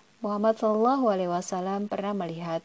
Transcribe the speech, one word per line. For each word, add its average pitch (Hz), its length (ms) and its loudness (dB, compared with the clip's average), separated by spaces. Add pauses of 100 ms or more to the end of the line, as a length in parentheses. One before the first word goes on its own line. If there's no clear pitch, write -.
(200)
Muhammad 214 400 0
Shallallahu 233 480 2
Alaihi 185 240 2
Wasallam 190 560 -2
pernah 202 240 -4
melihat 170 540 -4